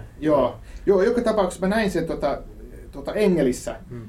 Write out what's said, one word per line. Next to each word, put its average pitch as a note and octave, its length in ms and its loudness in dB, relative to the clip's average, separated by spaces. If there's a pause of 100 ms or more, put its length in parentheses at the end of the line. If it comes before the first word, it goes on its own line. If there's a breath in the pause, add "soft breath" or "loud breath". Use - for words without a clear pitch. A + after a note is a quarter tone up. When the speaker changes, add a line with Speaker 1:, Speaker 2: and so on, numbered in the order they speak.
(200)
Speaker 1:
joo. C#3 360 2 (300 loud breath)
Joo, F#3 160 6
joka A#3+ 180 4
tapauksessa G3 460 0
mä F#3+ 100 2
näin G#3+ 140 2
sen, E3 160 0
tota, D3 360 -2 (480)
tota, C#3 240 -10
Engelissä. D#3+ 640 2 (140)
Speaker 2:
Hmm. A#2+ 180 -12